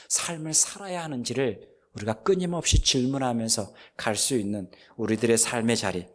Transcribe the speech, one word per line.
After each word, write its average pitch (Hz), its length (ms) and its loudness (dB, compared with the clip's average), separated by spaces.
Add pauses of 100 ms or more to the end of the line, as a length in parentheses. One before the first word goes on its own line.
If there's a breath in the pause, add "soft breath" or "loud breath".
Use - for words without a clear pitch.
삶을 156 440 -4
살아야 180 500 -2
하는지를 123 680 -4 (260 loud breath)
우리가 107 280 -4
끊임없이 180 600 2
질문하면서 123 920 0 (220 loud breath)
갈 110 180 0
수 127 220 0
있는 101 340 -2 (260 loud breath)
우리들의 113 420 2
삶의 117 400 2
자리, 90 360 -2